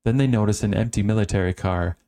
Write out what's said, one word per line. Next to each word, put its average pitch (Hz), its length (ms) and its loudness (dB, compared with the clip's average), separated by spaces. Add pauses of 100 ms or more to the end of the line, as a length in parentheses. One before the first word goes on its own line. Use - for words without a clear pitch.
Then 117 120 2
they 135 100 4
notice 107 360 2
an 104 100 0
empty 107 300 0
military 101 500 0
car 87 440 -2 (100)